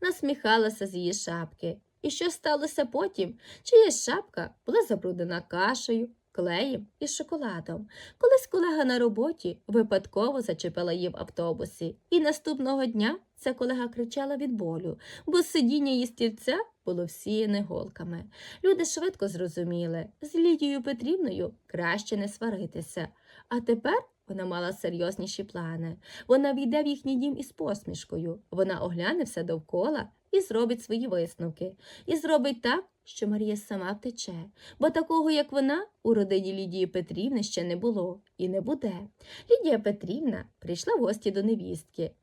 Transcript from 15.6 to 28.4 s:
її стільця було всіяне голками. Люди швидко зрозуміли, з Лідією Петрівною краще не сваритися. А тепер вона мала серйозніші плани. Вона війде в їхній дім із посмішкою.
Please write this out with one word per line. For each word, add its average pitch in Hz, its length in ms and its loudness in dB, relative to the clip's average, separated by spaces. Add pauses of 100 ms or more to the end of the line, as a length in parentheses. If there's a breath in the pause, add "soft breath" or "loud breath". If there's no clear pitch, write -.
її 247 160 0
стільця 233 500 -2 (280)
було 175 200 -2
всіяне 208 560 -2
голками. 170 640 -8 (400 loud breath)
Люди 359 220 4
швидко 330 420 -2
зрозуміли, 170 800 -4 (160)
з 302 140 -12
Лідією 302 480 4
Петрівною 247 680 -2 (140)
краще 175 500 -2
не 202 100 -2
сваритися. 185 800 -6 (420 loud breath)
А 240 100 -2
тепер 240 440 2 (240)
вона 196 180 -6
мала 175 280 -4
серйозніші 185 680 -4
плани. 165 540 -6 (300 loud breath)
Вона 277 260 6
війде 277 300 2
в 294 40 0
їхній 277 280 -2
дім 269 220 0
із - 140 -12
посмішкою. 175 880 -6 (120)